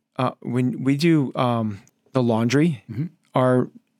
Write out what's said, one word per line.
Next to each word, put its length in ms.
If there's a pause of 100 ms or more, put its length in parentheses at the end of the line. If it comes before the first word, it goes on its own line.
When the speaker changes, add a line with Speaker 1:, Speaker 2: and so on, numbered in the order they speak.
(180)
Speaker 1:
uh, 140 (100)
when 420
we 140
do, 380
um, 440 (340)
the 100
laundry, 680
Speaker 2:
Mm-hmm. 140 (280)
Speaker 1:
our, 360 (300)